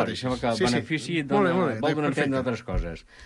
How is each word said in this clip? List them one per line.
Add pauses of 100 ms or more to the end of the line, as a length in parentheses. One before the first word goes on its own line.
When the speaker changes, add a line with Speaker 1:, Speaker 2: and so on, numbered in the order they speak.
(120)
Speaker 1:
pateixis.
Speaker 2:
sembla
que
Speaker 1:
Sí,
sí.
Speaker 2:
benefici
Speaker 1:
Molt
Speaker 2:
dona,
Speaker 1:
bé,
molt
bé.
Speaker 2:
vol
donar
a
Speaker 1:
Perfecte.
Speaker 2:
entendre
altres
coses. (200)